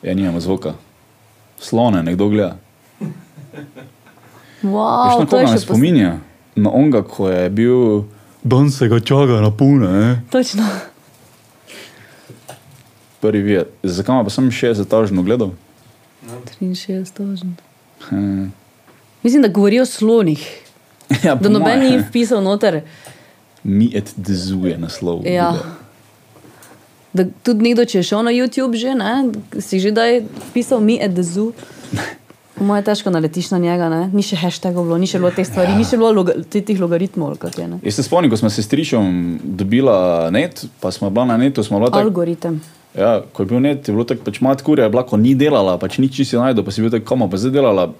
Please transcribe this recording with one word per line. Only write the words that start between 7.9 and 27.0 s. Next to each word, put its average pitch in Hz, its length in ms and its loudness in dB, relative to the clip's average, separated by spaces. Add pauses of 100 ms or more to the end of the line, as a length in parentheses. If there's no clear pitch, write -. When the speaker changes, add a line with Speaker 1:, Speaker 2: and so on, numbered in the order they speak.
Speaker 1:
Dan 127 280 4
se 135 180 0
ga 117 120 4
čaga 131 400 2
na 107 120 4
pune, 135 380 4
ne? 117 380 2
Speaker 2:
Točno. 220 400 0 (2500)
Speaker 1:
Prvi 104 180 2
video. 98 240 2 (160)
Zakaj 95 340 -2
ima 123 100 2
pa 101 60 -4
sem 131 200 0
šestdeset 113 400 -2 (240)
gledal? 98 360 0 (680)
Speaker 3:
Ja. 117 140 -20 (120)
Speaker 2:
Triinšestdeset 185 680 -8
tožen. 185 400 -8 (460)
Speaker 1:
Hm. 98 440 -4 (800)
Speaker 2:
Mislim, 262 180 4
da 220 60 4
govori 202 320 4
o 254 60 2
slonih. 214 560 2
Speaker 1:
<laughs> - 160 -16 (600)
Ja, 151 160 2
Speaker 2:
Da - 40 0
Speaker 1:
po 196 120 2
Speaker 2:
noben 233 280 4
Speaker 1:
moje. 262 120 4
Speaker 2:
ni 254 100 4
vpisal 233 400 0
noter. 190 400 0 (840)
Speaker 1:
Me 101 260 2
at 101 140 -4 (120)
the 98 180 -6
zoo 92 300 -4
je 85 120 -2
naslov 85 420 -6
Speaker 2:
Ja. 175 320 0
Speaker 1:
videa. 165 120 -4 (1500)